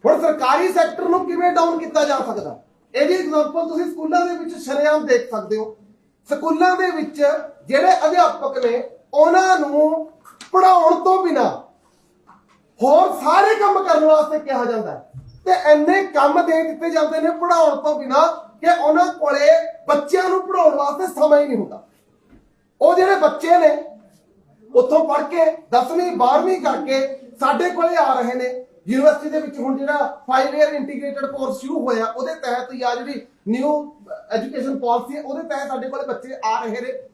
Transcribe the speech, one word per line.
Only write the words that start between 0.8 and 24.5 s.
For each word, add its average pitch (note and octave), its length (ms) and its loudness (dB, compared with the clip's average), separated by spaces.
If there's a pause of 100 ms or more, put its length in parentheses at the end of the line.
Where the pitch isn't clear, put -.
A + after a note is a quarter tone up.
ਨੂੰ F4+ 220 0
ਕਿਵੇਂ F4 260 0
ਡਾਊਨ E4+ 280 0
ਕੀਤਾ D#4 260 -2
ਜਾ C4+ 120 -2
ਸਕਦਾ? G3+ 420 -8 (360)
ਇਹਦੀ D4+ 180 2
ਐਗਜ਼ਾਮਪਲ D#4 560 -2
ਤੁਸੀਂ E4 220 -4
ਸਕੂਲਾਂ E4 340 -2
ਦੇ F4 120 -6
ਵਿੱਚ - 200 -12
ਸ਼ਰੇਆਮ D4 480 -2
ਦੇਖ A#3+ 260 0
ਸਕਦੇ G#3+ 260 -6
ਹੋ। G#3+ 200 -10 (520)
ਸਕੂਲਾਂ D#4+ 480 0
ਦੇ F#4 140 -2
ਵਿੱਚ D4+ 320 -4 (440)
ਜਿਹੜੇ E4 240 4 (140)
ਅਧਿਆਪਕ C#4 600 0
ਨੇ, A#3+ 240 -2 (240)
ਉਹਨਾਂ F#4 460 4
ਨੂੰ D4+ 520 0 (400)
ਪੜ੍ਹਾਉਣ F4+ 520 6
ਤੋਂ F#4+ 200 4
ਬਿਨਾਂ C4+ 280 0 (1300)
ਹੋਰ D#4 280 6
ਸਾਰੇ G4 440 2
ਕੰਮ G4 280 2
ਕਰਨ D#4 220 2
ਵਾਸਤੇ D#4 340 4
ਕਿਹਾ C4 260 -4
ਜਾਂਦਾ G#3+ 260 -4
ਹੈ - 200 -16 (340)
ਤੇ F4+ 260 4
ਇੰਨੇ E4+ 320 4
ਕੰਮ D4+ 420 2
ਦੇ D#4+ 180 0
ਦਿੱਤੇ D#4+ 260 -6
ਜਾਂਦੇ D#4+ 320 -2
ਨੇ D#4+ 100 0
ਪੜ੍ਹਾਉਣ E4+ 440 2
ਤੋਂ D4+ 240 -4
ਬਿਨਾਂ D4 500 0 (120)
ਕਿ E4+ 200 2
ਉਹਨਾਂ D#4 240 2
ਕੋਲੇ D4 440 0 (380)
ਬੱਚਿਆਂ E4+ 420 0
ਨੂੰ F#4 180 -2
ਪੜ੍ਹਾਉਣ F4 280 2
ਵਾਸਤੇ D4 320 -4
ਸਮਾਂ D4 340 4
ਹੀ C#4+ 60 0
ਨਹੀਂ B3 100 -4
ਹੁੰਦਾ। - 300 -10 (920)
ਉਹ E4 140 6
ਜਿਹੜੇ F#4+ 200 4
ਬੱਚੇ E4 420 2
ਨੇ D4+ 260 4 (920)